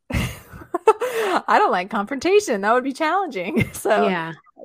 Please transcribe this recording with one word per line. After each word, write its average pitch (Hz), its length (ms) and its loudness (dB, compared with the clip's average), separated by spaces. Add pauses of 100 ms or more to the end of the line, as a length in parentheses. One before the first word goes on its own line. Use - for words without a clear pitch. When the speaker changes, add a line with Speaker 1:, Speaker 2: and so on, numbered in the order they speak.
Speaker 1:
<laughs> - 100 -16
I - 1500 0
don't 392 140 4
like 185 180 -2
confrontation. 262 720 0
That 208 120 2
would 254 100 2
be 277 100 -4
challenging. 311 760 -2
<laughs> - 40 -16
So, 208 340 0
Speaker 2:
Yeah. 165 260 -4 (320)